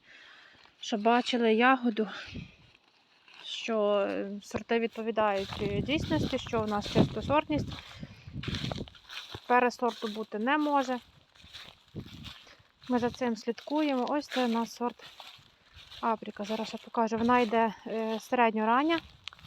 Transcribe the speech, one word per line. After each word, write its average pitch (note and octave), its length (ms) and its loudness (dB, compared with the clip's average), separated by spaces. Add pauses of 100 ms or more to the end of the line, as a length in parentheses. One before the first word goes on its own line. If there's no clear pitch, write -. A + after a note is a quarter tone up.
(800)
щоб G#3 220 -4
бачили A#3 520 4
ягоду, A#3+ 540 4 (1400)
що, G#3 640 0
е, G3 220 -4 (120)
сорти A#3 360 -2
відповідають, G#3+ 720 0 (100)
е, G3+ 200 0
дійсності, D4 580 0
що A3+ 240 -2
у G#3+ 40 -2
нас G#3 260 -2
чистосортність. C#4 760 2 (1800)
Пересорту A#3+ 600 2
бути G#3+ 300 -6
не C4 200 2
може. C#4 400 2 (1900)
Ми B3 100 2
за A#3 120 0
цим A#3+ 260 -2
слідкуємо. C4+ 720 -2
Ось C#4+ 180 -2
це B3+ 180 -2
у A#3+ 40 2
нас A#3 240 -2
сорт - 320 -6 (960)
апріка. G#3+ 440 -4
Зараз A3 280 -4
я A3 120 -10
покажу. A3+ 340 0
Вона A#3+ 220 6
йде, A3+ 340 2 (120)
е, A3 340 -4
середньорання. A#3+ 800 2 (460)